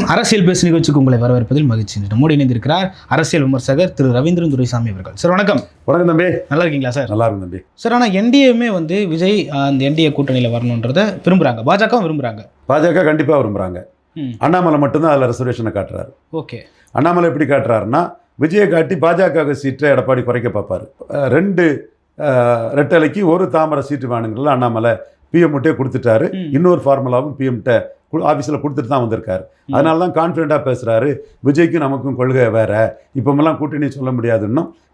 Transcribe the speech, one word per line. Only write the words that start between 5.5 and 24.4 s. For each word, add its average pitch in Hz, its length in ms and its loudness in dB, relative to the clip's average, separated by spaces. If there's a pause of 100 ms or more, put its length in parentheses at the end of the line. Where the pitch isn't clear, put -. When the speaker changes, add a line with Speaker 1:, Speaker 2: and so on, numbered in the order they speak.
Speaker 2:
வணக்கம் 170 240 2
தம்பி. 165 160 2
Speaker 1:
நல்லா 170 400 -2
இருக்கீங்களா 139 260 -2
சார்? 123 180 -4
Speaker 2:
நல்லா 107 160 0
இருக்கும் 98 260 -4
தம்பி. 92 140 -14 (100)
Speaker 1:
சார், 226 180 -4
ஆனா 247 120 2
என் 208 260 0
டி 277 80 6
ஏ 262 140 6
வுமே 233 200 0
வந்து 180 360 -2
விஜய், 165 420 0
ஆ, 139 140 -2
அந்த 139 200 0
என் 143 100 0
டி 160 80 2
ஏ 156 80 2
கூட்டணியில 131 400 0
வரணுன்றத 120 520 -2 (200)
விரும்புறாங்க, 143 440 2
பாஜகவும் 208 380 2
விரும்புறாங்க. 120 400 -6 (240)
Speaker 2:
பாஜக 151 360 2
கண்டிப்பா 151 340 2
விரும்புறாங்க. 92 420 -4 (340)
Speaker 1:
ம். 135 240 -8
Speaker 2:
அண்ணாமலை 160 400 2
மட்டும்தான் 151 320 0
அதுல 135 160 2
ரிசர்வேஷனை 120 460 -4
காட்டுறாரு. 95 380 -8 (220)
Speaker 1:
ஓகே. 151 280 -12 (320)
Speaker 2:
அண்ணாமலை 170 360 0
எப்படி 151 220 -2
காட்டுறாருன்னா, 117 640 0 (260)
விஜயை 180 280 2
காட்டி 160 260 0
பாஜக 165 560 0
சீட்டை 135 400 -2
எடப்பாடி 127 340 0
குறைக்க 120 240 -2
பார்ப்பாரு. 95 380 -6 (220)
அஹ், 143 180 -2
ரெண்டு, 165 640 0 (280)
அஹ், 120 560 0
ரெட்டலைக்கு 151 500 2
ஒரு 175 240 2
தாமரை 156 340 0
சீட்டு 131 260 -6
வேணுங்கிறதுல 117 400 -4